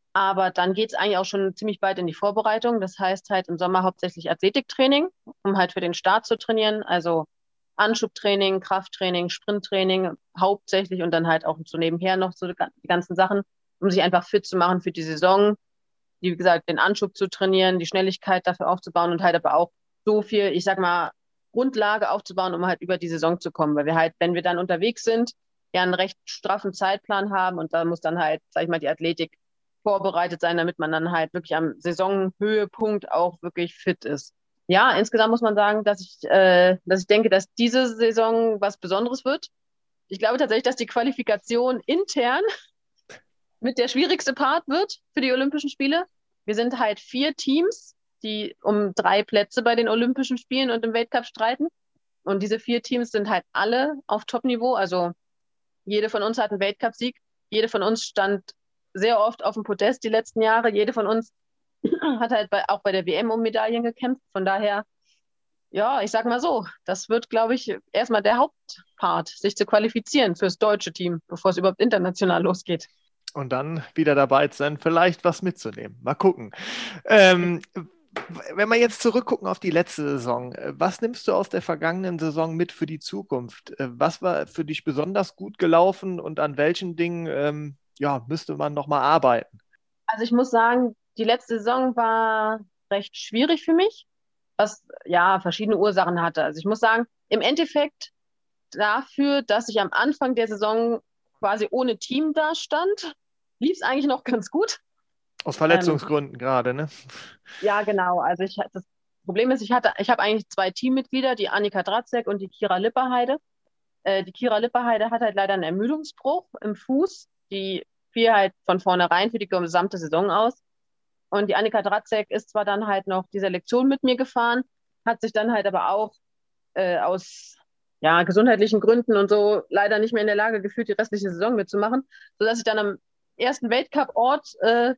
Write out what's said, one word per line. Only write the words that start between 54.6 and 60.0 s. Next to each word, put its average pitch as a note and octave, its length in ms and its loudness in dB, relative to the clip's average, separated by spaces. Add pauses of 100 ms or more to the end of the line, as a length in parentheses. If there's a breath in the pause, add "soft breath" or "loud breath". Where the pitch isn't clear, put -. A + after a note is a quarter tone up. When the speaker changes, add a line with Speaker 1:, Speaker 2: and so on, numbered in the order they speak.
Speaker 1:
Also F3+ 380 0 (760)
jede G#3 240 0
von G#3 120 -2
uns A3 140 -2
hat G#3+ 140 0
einen G3 100 -4
Weltcup-Sieg. A3+ 560 -4 (320)
Jede A3 220 0
von G3+ 120 -2
uns A3 220 0
stand G3 380 0 (500)
sehr G#3+ 280 2
oft - 220 0
auf G3+ 120 -2
dem G#3+ 80 -6
Podest G#3 420 -2